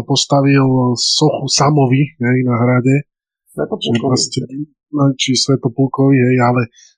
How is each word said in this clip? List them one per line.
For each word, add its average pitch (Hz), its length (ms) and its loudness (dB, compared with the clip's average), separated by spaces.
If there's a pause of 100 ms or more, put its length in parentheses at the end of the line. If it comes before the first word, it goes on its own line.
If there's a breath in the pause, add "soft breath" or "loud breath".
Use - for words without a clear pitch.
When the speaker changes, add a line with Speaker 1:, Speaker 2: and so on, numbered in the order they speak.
Speaker 1:
postavil 135 880 2
sochu - 560 -2
Samovi, 139 680 0
hej, 123 200 0 (100)
na 120 80 0
hrade. 127 480 0 (480)
Speaker 2:
Svetopulkovi. - 400 -6
Speaker 1:
Že 117 80 0
proste, 131 400 -2 (560)
no, 139 160 2
či 131 240 -2
Svetopulkovi, 135 800 0
hej, 127 240 2
ale 123 320 0 (260 soft breath)